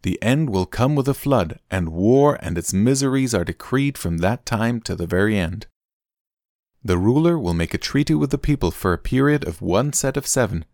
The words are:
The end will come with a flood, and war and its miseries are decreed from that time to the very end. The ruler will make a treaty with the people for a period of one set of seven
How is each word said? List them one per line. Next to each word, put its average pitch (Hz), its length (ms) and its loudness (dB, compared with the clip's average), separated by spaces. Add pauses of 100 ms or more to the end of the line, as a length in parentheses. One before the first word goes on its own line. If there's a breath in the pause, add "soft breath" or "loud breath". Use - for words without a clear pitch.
The 92 180 -4
end 139 300 0
will 95 160 0
come 127 280 0
with 135 140 0
a 139 60 0
flood, 104 460 0 (100)
and 90 180 -2
war 120 540 4
and 87 160 -4
its 85 160 -4
miseries 131 580 2
are 90 120 0
decreed 135 520 -2
from 85 220 -4
that 95 260 0
time 117 380 -2
to 92 120 -6
the 87 120 -4
very 101 320 0
end. 92 280 -4 (1160)
The 90 140 0
ruler 151 400 2
will 87 160 -2
make 82 180 -2
a - 60 -4
treaty 151 360 0
with 147 160 0
the 147 60 0
people 139 340 0
for - 220 -2
a 85 60 0
period 139 500 0
of 87 140 -10
one 104 320 0
set - 240 -2
of 135 80 -6
seven 104 480 -2